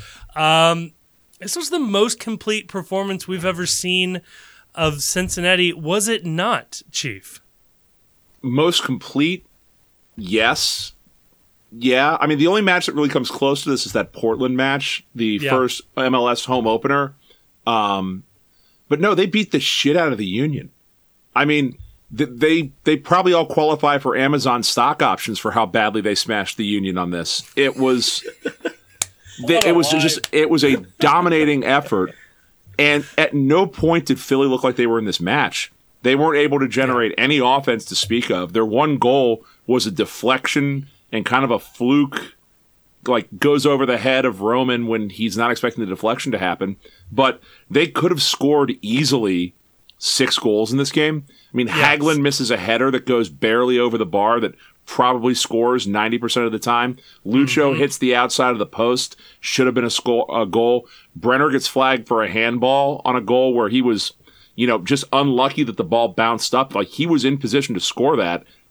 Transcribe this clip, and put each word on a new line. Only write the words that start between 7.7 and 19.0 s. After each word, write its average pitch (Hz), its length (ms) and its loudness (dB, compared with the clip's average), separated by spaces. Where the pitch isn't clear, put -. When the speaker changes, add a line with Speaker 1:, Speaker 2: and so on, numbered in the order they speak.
Speaker 2:
Most 151 420 0
complete, 151 640 -2
yes. 107 760 -2
Yeah, 127 420 2
I 147 80 0
mean, 151 100 2
the 156 100 4
only 208 140 2
match 180 240 2
that - 100 -4
really 147 140 0
comes 131 200 -2
close 139 340 -2
to 147 60 -6
this 131 160 -2
is - 80 -12
that 107 200 -2
Portland 117 420 -2
match, 135 580 -2
the 110 280 -2
Speaker 1:
Yeah. 139 80 -4
Speaker 2:
first 127 320 0
M 131 180 0
L 123 140 2
S 120 160 -2
home 127 220 0
opener. 139 480 0
Um, 98 560 -2
but 147 140 0